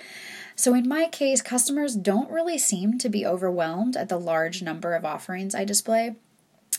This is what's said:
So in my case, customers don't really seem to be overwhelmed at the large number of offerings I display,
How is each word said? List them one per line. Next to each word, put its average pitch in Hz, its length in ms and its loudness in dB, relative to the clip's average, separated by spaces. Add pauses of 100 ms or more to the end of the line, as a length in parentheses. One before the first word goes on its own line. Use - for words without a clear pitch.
(560)
So 247 180 4
in 247 140 4
my 311 180 2
case, 277 340 2
customers 277 540 0
don't 202 360 2
really 330 280 0
seem 208 400 2
to 247 100 0
be 208 160 -2
overwhelmed 180 720 0
at 185 120 -2
the 175 120 -2
large 165 400 0
number 170 340 -4
of 170 100 0
offerings 185 500 -6
I 196 100 -2
display, 226 520 0 (640)